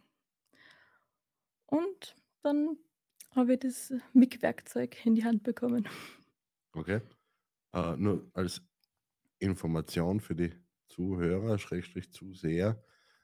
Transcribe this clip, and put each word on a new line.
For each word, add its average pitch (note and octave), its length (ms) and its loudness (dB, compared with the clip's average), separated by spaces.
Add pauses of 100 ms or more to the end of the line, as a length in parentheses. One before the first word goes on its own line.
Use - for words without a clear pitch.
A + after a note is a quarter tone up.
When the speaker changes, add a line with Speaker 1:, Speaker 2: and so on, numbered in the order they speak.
(1700)
Speaker 1:
Und F4 500 -4 (260)
dann D4 340 0 (540)
habe B3+ 220 4
ich B3+ 80 4
das C4 340 -6 (180)
Mic-Werkzeug - 960 4
in A3+ 80 6
die A3 100 4
Hand A#3 200 0
bekommen. A#3+ 440 -2 (840)
Speaker 2:
Okay. E2+ 280 -2 (720)
Äh, E2+ 240 -2
nur F#2 380 0
als F#2 260 -4 (800)
Information F2 800 0
für G2 160 -6
die E2+ 180 0 (360)
Zuhörer, F#2+ 720 -2
Schrägstrich F2+ 520 -8
Zuseher, F#2+ 720 -2 (420)